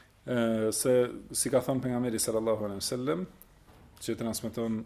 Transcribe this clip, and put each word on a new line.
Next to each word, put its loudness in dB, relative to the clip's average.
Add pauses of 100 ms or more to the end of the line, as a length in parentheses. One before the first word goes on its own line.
(240)
E, -2 (360)
se 2 (420)
si -2
ka 6
thënë -2
pejgamberi 0
sallallahu 0
alaihi -6
wasallam, -2 (800)
që -2
transmeton -4